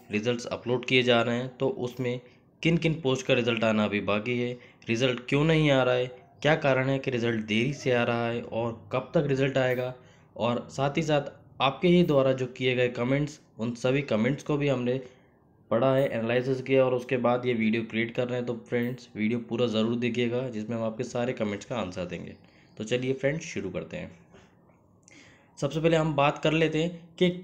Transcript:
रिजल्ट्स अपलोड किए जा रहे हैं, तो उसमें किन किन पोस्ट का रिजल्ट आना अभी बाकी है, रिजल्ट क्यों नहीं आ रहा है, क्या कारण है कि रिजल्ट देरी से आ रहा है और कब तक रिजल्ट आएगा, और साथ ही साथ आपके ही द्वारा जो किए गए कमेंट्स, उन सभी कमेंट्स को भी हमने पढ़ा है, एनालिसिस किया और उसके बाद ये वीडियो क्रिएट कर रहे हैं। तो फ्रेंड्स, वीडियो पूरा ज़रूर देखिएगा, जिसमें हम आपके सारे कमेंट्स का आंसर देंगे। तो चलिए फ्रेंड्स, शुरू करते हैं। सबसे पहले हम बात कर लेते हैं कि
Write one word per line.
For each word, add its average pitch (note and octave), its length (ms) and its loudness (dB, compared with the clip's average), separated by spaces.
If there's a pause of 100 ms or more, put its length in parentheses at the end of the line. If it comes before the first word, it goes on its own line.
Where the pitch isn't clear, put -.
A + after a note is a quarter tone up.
(120)
रिजल्ट्स A#2 340 -2
अपलोड A#2+ 400 -4
किए B2+ 180 4
जा A#2+ 180 4
रहे A#2 140 0
हैं, B2+ 220 -6
तो C3+ 120 0
उसमें B2 520 -6 (420)
किन E3 140 4
किन D#3 240 -2
पोस्ट C3 240 0
का C#3 80 2
रिजल्ट A#2 300 2
आना G#2+ 220 2
अभी G2+ 160 0
बाकी G#2 380 -2
है, B2 200 -6 (300)
रिजल्ट A#2+ 300 0 (100)
क्यों C#3+ 140 2
नहीं D#3 280 4
आ C3 120 4
रहा B2 120 2
है, B2+ 120 0 (340)
क्या D3+ 140 4
कारण C3+ 340 2
है C3+ 100 0
कि C3+ 120 -4
रिजल्ट A#2 340 -2
देरी A2+ 280 0
से C3 180 -2
आ A#2+ 120 2
रहा A#2 240 0
है A#2 140 -4
और A2+ 500 -6
कब B2+ 220 -4
तक E3 120 2
रिजल्ट C3+ 320 0
आएगा, B2+ 380 0 (420)
और A#2 320 -2
साथ C#3 280 -2
ही E3 60 2
साथ D3 180 2 (400)
आपके C#3 260 2
ही F3 160 8
द्वारा C3+ 300 4
जो B2+ 140 -2
किए B2+ 280 -2
गए B2 140 2
कमेंट्स, C3 520 -2 (180)
उन A#2+ 160 -4
सभी C3 260 0
कमेंट्स B2+ 420 0
को D3+ 140 -2
भी C#3+ 100 0
हमने B2+ 340 0 (720)
पढ़ा C3 240 4
है, C#3 140 4
एनालिसिस B2 520 0
किया C3 240 4
और B2+ 80 2
उसके B2 240 0
बाद B2 280 2
ये B2 80 0
वीडियो A2 300 2
क्रिएट A2+ 280 -2
कर B2 160 -2
रहे B2 100 -4
हैं। A#2+ 80 -4
तो A#2+ 100 -4
फ्रेंड्स, A#2+ 600 -4
वीडियो A2 240 0
पूरा A#2 280 0
ज़रूर A2 280 2
देखिएगा, B2 540 0
जिसमें A2 280 -6
हम A2+ 60 -4
आपके A2+ 200 -4
सारे A#2+ 300 -2
कमेंट्स G#2 320 -4
का C3+ 100 -8
आंसर F#2 300 -6
देंगे। F2 300 -10 (420)
तो G#2+ 60 -8
चलिए B2+ 300 -2
फ्रेंड्स, C#3+ 320 -2
शुरू F#2+ 240 -8
करते F2 280 -8
हैं। E2 220 -14 (1400)
सबसे D3 200 -2
पहले E3 160 4
हम D#3 180 0
बात C#3+ 280 4
कर D#3 80 2
लेते D#3 320 2
हैं - 320 -8
कि F3+ 140 4 (140)